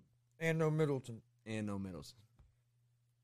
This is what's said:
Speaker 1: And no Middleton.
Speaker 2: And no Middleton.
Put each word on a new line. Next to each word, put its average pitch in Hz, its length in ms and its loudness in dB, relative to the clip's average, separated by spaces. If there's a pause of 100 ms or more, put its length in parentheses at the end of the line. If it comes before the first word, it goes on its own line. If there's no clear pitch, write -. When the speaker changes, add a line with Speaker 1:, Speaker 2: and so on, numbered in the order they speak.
(400)
Speaker 1:
And 160 200 2
no 156 100 6
Middleton. 143 520 0 (240)
Speaker 2:
And 110 220 -2
no 101 120 -2
Middleton. 90 380 -8 (1080)